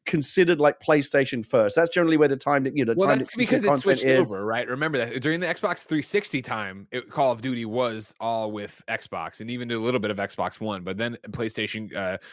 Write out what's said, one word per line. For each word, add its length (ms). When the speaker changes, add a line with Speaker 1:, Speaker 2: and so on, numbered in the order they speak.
Speaker 1:
considered, 540
like, 200
PlayStation 640
first. 320
That's 140
generally 280
where 100
the 100
time, 300
you 180
know, 80
the 60
Speaker 2:
Well, 100
Speaker 1:
time 80
Speaker 2:
that's 140
Speaker 1:
that 60
Speaker 2:
because 260
it 40
Speaker 1:
content 160
Speaker 2:
switched 220
Speaker 1:
is. 260
Speaker 2:
over, 140
right? 220
Remember 320
that 240
during 160
the 80
Xbox 400
three 160
sixty 360
time, 520
it, 180
Call 220
of 100
Duty 240
was 540
all 320
with 360
Xbox 540
and 80
even 220
a 80
little 200
bit 120
of 60
Xbox 420
One. 240
But 140
then 200
PlayStation, 640
uh, 240